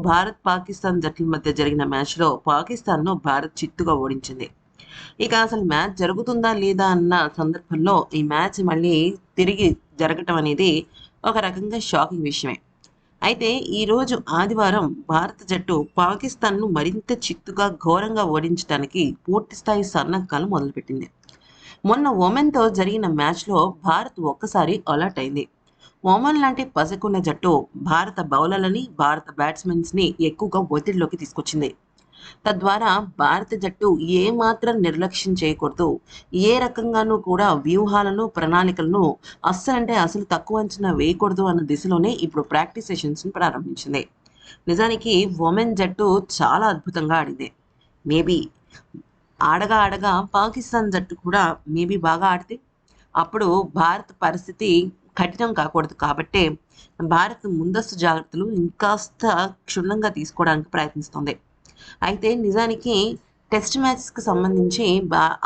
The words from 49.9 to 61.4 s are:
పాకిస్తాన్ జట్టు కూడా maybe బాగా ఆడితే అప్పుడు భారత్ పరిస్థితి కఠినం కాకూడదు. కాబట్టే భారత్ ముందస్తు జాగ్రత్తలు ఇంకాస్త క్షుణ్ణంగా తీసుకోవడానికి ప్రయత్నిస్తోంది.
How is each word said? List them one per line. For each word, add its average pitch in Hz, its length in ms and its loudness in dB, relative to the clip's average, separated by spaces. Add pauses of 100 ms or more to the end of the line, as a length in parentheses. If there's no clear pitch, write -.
పాకిస్తాన్ 220 600 0
జట్టు 185 240 -4
కూడా 185 280 2 (240)
maybe 175 320 0
బాగా 165 280 2
ఆడితే 180 280 -2 (580)
అప్పుడు 190 340 0 (260)
భారత్ 170 460 0
పరిస్థితి 180 500 -2 (460)
కఠినం 185 380 0
కాకూడదు. 156 400 -2
కాబట్టే 156 480 0 (680)
భారత్ 185 420 0
ముందస్తు 185 460 -2
జాగ్రత్తలు 165 580 0
ఇంకాస్త 202 680 -2 (380)
క్షుణ్ణంగా 202 480 -2
తీసుకోవడానికి 156 600 -2
ప్రయత్నిస్తోంది. 151 640 -6 (680)